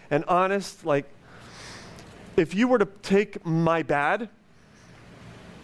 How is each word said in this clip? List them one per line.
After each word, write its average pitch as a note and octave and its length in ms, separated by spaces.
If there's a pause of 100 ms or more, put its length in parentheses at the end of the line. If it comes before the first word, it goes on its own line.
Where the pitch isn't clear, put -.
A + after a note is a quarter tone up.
and D3 200
honest, F#3 580
like, C#3+ 200 (1300)
if D#3+ 180
you A#3 140
were B3 100
to G3 80 (160)
take G#3 420
my E3 380
bad D#3 460 (1400)